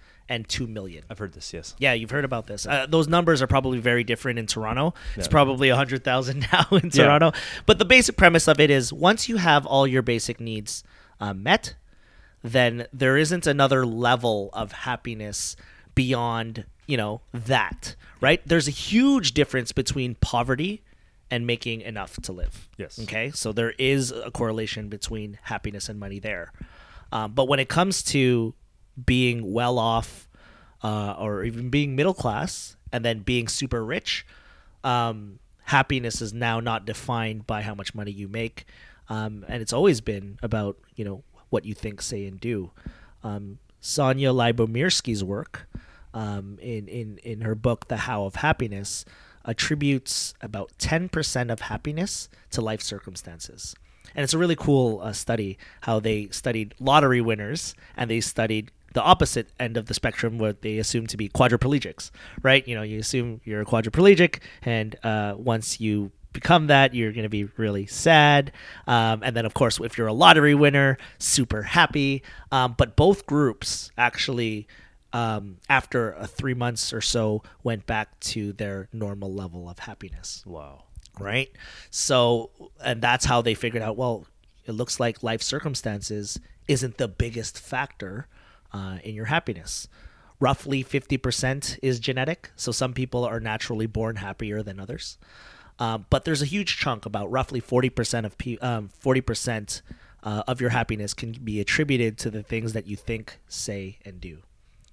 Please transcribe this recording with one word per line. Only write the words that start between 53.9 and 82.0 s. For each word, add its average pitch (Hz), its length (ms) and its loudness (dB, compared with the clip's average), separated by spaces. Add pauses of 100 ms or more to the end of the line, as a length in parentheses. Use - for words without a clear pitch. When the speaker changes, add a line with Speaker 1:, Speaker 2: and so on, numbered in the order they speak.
Speaker 1:
And 147 100 -2
it's 131 100 0
a 160 40 2
really 170 200 4
cool, 127 440 4
uh, 104 120 -6
study, 107 440 -4 (240)
how 113 180 2
they 104 320 0
studied 113 480 -4
lottery 135 420 6
winners 113 520 -4 (220)
and 120 140 -4
they 113 100 0
studied 110 520 -2 (220)
the 120 80 0
opposite 143 460 4 (120)
end 113 180 -4
of 110 80 -4
the 120 80 -6
spectrum, 117 440 -2
what 107 260 0
they 107 160 -2
assume 113 280 -2
to 110 100 -8
be 104 120 -4
quadriplegics, 123 800 2 (320)
right? 131 260 4
You 120 80 -6
know, 110 60 -6
you 107 180 -6
assume 117 440 -4
you're 107 180 -4
a 104 40 -2
quadriplegic, 165 760 6 (240)
and, 113 400 -4
uh, 107 340 0
once 113 420 -2
you 104 320 0 (220)
become 160 340 4
that, 139 280 6
you're 113 160 0
gonna 107 180 -6
be 104 140 -2 (140)
really 101 280 0
sad. 147 640 6 (360)
Um, 113 360 4
and 120 120 -2
then, 113 100 0
of 107 80 -4
course, - 280 2
if 117 160 -6
you're 113 100 0
a 107 60 0
lottery 147 420 8
winner, 139 420 6 (220)
super 110 440 0
happy. 139 600 2 (280)
Um, 127 260 2
but 120 180 2
both 190 320 6
groups - 680 0
actually, 117 720 -2 (460)
um, 107 440 -4 (120)
after, 120 460 2
uh, 98 100 -12
three 135 300 -6
months 120 380 -4
or 113 80 -4
so, 107 420 0 (200)
went 113 220 -4
back 107 360 -6
to 104 320 -6
their 98 400 -8
normal 101 380 -8
level 87 380 -10
of 87 100 -18
happiness. - 680 -14
Speaker 2:
Wow. 73 380 -16 (340)
Speaker 1:
Right? 110 320 -4 (400)
So, 120 600 2 (320)